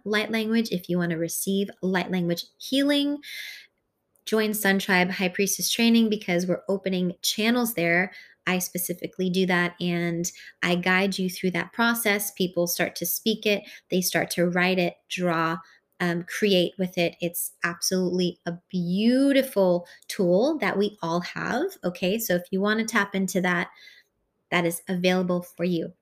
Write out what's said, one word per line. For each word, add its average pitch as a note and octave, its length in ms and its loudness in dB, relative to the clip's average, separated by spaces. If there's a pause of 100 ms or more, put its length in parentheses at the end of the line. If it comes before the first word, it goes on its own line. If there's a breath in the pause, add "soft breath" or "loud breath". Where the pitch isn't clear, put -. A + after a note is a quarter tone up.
light G#3+ 260 0
language, A3+ 400 0
if F3+ 160 -6
you F3 100 0
wanna E3+ 200 0
receive G3 520 -2 (120)
light F#3 280 0
language E3+ 360 -2 (120)
healing, C#4+ 600 0 (1080 loud breath)
join G#3+ 300 0
Sun G3 260 2
Tribe F#3 320 2
High F#3 160 0
Priestess F#3 420 -2
Training A#3 400 4
because F#3 380 0
we're F3 220 -2
opening F#3+ 520 -2
channels A#3 520 0
there. E3+ 400 2 (340 loud breath)
I F3+ 120 2
specifically F3+ 720 -4
do F#3 180 2
that, F3 340 0
and E3+ 500 -2 (320 loud breath)
I F3 120 2
guide F#3 440 2
you F#3 100 0
through F3+ 220 -4
that F3 220 -4
process. A#3 580 0
People F3 340 -2
start F3 300 -2
to F3 100 -6
speak A3 400 -2
it, G3+ 180 0 (280 loud breath)
they F3+ 80 2
start - 320 0
to F3 160 2
write F3+ 320 2
it, E3+ 160 0 (140)
draw, E3+ 480 -2 (440 loud breath)
um, F3 220 -2
create F#3 560 2
with F3+ 180 -4
it. E3+ 220 0
It's - 320 -6 (140)
absolutely F3+ 800 0
a F3 80 -4 (160)
beautiful G3+ 1160 2 (220 loud breath)
tool G#3+ 520 2
that F#3+ 180 -2
we G#3 240 0
all E3+ 180 0
have, F#3 460 -4 (180)
okay? F#3 340 -2
So G#3 180 -2
if F3 160 -2
you F#3+ 100 -2
wanna G#3+ 240 0
tap G3+ 300 0
into F#3+ 260 0
that, F3 280 0 (800 loud breath)
that E3+ 160 0
is E3+ 220 -2
available F3+ 540 0
for - 240 -8
you. F3 260 -2 (100)